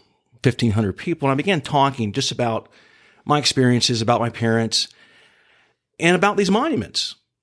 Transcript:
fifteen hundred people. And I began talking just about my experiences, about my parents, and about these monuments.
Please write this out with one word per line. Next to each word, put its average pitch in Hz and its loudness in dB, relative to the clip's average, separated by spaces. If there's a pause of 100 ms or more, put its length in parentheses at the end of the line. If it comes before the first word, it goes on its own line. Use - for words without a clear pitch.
(420)
fifteen 117 2
hundred 101 0
people. 160 -6
And 135 0
I - -2
began 160 -2
talking 135 -2
just 131 -4
about 117 -4 (560)
my 147 2
experiences, 123 2
about 117 2
my 117 -2
parents, 113 0 (1120)
and 170 4
about 202 2
these 190 2
monuments. 226 -2 (260)